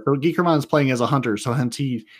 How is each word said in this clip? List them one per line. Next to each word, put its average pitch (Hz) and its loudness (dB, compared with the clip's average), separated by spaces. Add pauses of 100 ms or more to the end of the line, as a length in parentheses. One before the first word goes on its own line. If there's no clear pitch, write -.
So 139 0
Geekerman 160 0
is 139 -2
playing 143 2
as 123 0
a 117 2
hunter, 120 0
so 120 -4
hence 123 -2
he, 127 -6 (140)